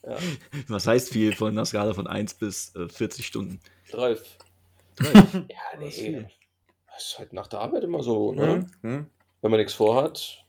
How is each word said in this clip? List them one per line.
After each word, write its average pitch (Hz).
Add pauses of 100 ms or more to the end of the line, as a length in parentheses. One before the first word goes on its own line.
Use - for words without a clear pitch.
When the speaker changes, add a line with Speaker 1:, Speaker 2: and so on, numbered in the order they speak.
Speaker 1:
Ja. 120 (500)
Speaker 2:
Was 104
heißt 123
viel 110
von 110
einer 107
Skala 107
von 90
eins 104
bis, -
äh, 87
vierzig -
Stunden? 92 (320)
Speaker 1:
Zwölf. 117 (720)
Speaker 2:
Zwölf? -
Speaker 1:
Ja, 185 (380)
Speaker 2:
Das 147
ist -
Speaker 1:
nee. -
Speaker 2:
viel. 110 (640)
Speaker 1:
Das -
ist -
halt -
nach 92
der 98
Arbeit 165
immer 170
so, 107
ne? 175 (160)
Speaker 3:
Mhm, 113
mhm. 143 (360)
Speaker 1:
Wenn 110
man 110
nichts 104
vorhat 120